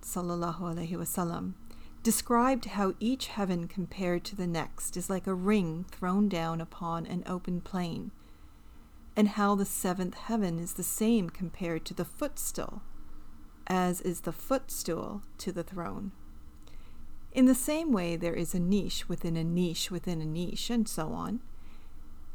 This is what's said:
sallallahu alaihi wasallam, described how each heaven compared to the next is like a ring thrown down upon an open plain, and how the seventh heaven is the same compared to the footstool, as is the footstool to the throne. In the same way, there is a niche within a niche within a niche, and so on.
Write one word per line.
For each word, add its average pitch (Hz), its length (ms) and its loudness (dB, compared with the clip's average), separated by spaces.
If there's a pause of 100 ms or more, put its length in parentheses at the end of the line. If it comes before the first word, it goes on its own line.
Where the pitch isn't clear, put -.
sallallahu 175 580 0
alaihi 170 320 -2
wasallam, 175 640 -2 (460)
described 240 600 4
how 196 380 2
each 254 260 0
heaven 180 400 0
compared 175 560 0
to - 140 -8
the 180 100 0
next - 480 -2
is 180 140 -4
like 185 180 0
a 190 60 0
ring 180 580 4
thrown 196 380 4
down 165 320 0
upon 165 460 -4
an 180 200 -2
open 180 320 -2
plain, 180 520 -4 (1040)
and 208 100 8
how 202 260 4
the 196 120 4
seventh 185 500 0
heaven 196 440 0
is 170 160 -4
the 180 60 -4
same 214 480 4
compared 165 540 -2
to - 100 -6
the 175 120 -2
footstool, - 800 -4 (840)
as 180 340 4
is 170 200 -2
the 180 120 -4
footstool - 880 -2 (160)
to - 140 -4
the 170 120 -4
throne. 190 480 -6 (1200)
In 262 140 8
the 254 100 10
same 302 380 2
way, 170 240 2
there 170 160 0
is - 200 0
a 185 60 2
niche 185 480 4
within 165 300 0
a 160 80 0
niche 170 440 2
within 175 300 -2
a 160 60 -2
niche, 165 440 -2
and 233 200 2
so 160 240 -2
on. 170 280 -2 (920)